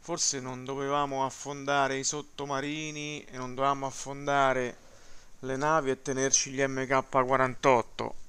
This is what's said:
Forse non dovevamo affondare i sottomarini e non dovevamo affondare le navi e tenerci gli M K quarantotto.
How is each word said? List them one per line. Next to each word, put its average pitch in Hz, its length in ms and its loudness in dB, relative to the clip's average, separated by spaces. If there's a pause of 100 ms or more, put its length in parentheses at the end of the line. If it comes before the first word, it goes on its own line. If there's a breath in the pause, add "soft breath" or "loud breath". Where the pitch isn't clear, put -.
Forse 160 400 -2
non 127 240 -8
dovevamo 139 600 0
affondare 139 720 0
i 135 80 -4
sottomarini 147 1200 -6
e 123 120 -14
non 127 180 -6
dovevamo 139 320 2
affondare 135 920 0 (640 loud breath)
le 131 160 -4
navi 147 340 2
e 131 120 -2
tenerci 135 480 2
gli 131 100 -4
M 135 260 0
K 131 220 2
quarantotto. 127 1080 2 (120)